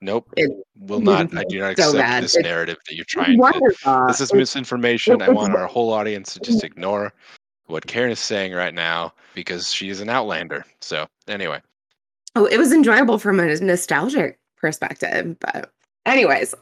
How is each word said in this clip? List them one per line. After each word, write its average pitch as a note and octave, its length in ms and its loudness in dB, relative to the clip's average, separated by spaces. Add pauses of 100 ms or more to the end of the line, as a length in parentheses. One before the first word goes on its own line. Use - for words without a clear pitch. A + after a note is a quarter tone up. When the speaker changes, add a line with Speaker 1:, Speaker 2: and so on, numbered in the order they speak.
Speaker 1:
Nope. A#2 360 -4
Speaker 2:
It D#3 140 2 (280)
Speaker 1:
Will G2+ 220 -4
not. F#2+ 340 2
I G#2 140 -4
do F#2+ 100 -6
not C3 180 -4
Speaker 2:
so D#3+ 120 4
Speaker 1:
accept C#3 80 2
Speaker 2:
bad. B2 260 2
Speaker 1:
this A2 120 0
Speaker 2:
It's E3+ 80 4
Speaker 1:
narrative E2 340 -4 (100)
that D#2+ 80 -14
you're E2 80 -10
Speaker 2:
it's - 80 -14
Speaker 1:
trying - 200 0
to, A#3 60 6
Speaker 2:
wonderful. G3+ 680 4
Speaker 1:
this B2+ 140 0
is C3 80 -2
Speaker 2:
It's, C3+ 40 -2
Speaker 1:
misinformation. C3 880 2
I F#3+ 40 -4
Speaker 2:
it's G3+ 80 6
Speaker 1:
want G#3 220 0
our F#2 120 0
whole A#2 240 0
audience G#2 420 -4
to - 60 -16
just A2+ 240 0
ignore G2 480 -4 (540)
what D#2+ 220 -8
Karen A#2+ 240 -2
is G#2+ 80 -6
saying G2 340 -4
right F2 200 -4
now E2+ 400 -4 (200)
because F2 380 -8
she G2 180 -6
is F#2+ 100 -10
an G#2 100 -8
outlander. F2 540 -4 (160)
So, D#2 280 -6 (200)
anyway. F2+ 320 -6 (760)
Speaker 2:
Oh, G#3 100 4
it A3 120 2
was C#4+ 140 4
enjoyable A#3 460 4
from G3 220 2
a D#3+ 160 2
nostalgic F3+ 840 0 (180)
perspective, - 840 -4
but - 320 -8 (340)
anyways, G#3+ 560 2